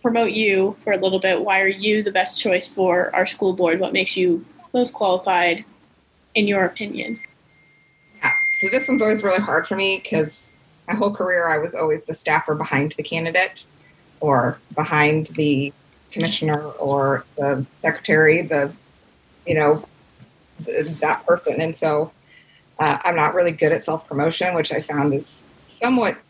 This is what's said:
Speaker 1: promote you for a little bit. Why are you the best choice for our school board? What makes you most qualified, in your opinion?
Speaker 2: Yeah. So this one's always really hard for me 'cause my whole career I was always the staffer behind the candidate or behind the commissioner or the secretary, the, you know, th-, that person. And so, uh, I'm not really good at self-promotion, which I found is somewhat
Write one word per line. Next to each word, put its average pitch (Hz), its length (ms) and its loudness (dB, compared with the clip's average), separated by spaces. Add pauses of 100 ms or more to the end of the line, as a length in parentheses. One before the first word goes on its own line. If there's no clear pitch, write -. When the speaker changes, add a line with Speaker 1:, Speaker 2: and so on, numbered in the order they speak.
Speaker 1:
promote 233 300 2
you 202 500 2
for 208 100 0
a 190 40 0
little 190 220 0
bit. 185 240 0
Why 190 180 2
are 196 60 2
you 208 360 0
the 208 80 -2
best 185 280 0
choice 180 320 0
for 180 440 2
our 185 100 2
school 190 280 -2
board? 175 260 2
What 185 120 -2
makes 185 240 0
you 180 300 2 (260)
most 247 220 0
qualified, 185 720 0 (720)
in 214 120 4
your 196 160 2
opinion? 202 560 -6 (1000)
Speaker 2:
Yeah. - 160 -2 (280)
So 202 80 -2
this 262 180 -2
one's 254 140 2
always 214 220 0
really 190 180 2
hard 160 240 0
for 190 100 -4
me 190 260 0
'cause - 540 -4 (320)
my - 60 -4
whole 214 180 0
career 180 380 0
I 156 80 2
was 156 160 -4
always 160 300 0
the 160 100 -8
staffer 156 400 0
behind 151 380 -2
the - 100 -10
candidate 165 640 -4 (540)
or 131 400 2 (160)
behind 156 540 2
the 143 440 0 (380)
commissioner 156 500 -2 (120)
or 139 520 0 (100)
the 139 300 0 (120)
secretary, 160 680 4
the, 143 280 0 (760)
you 170 80 0
know, 151 280 4 (800)
th-, - 220 -2 (140)
that - 260 0
person. 170 340 2
And 160 160 -2
so, 156 360 0 (680)
uh, 151 260 2
I'm 175 120 0
not 151 180 2
really 175 180 2
good 156 200 2
at 160 120 -2
self-promotion, 160 720 -2
which 165 180 0
I 139 100 -2
found 143 340 0
is - 300 -8 (200)
somewhat 240 520 -2 (120)